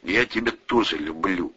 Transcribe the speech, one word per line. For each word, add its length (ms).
Я 220
тебя 280
тоже 300
люблю! 600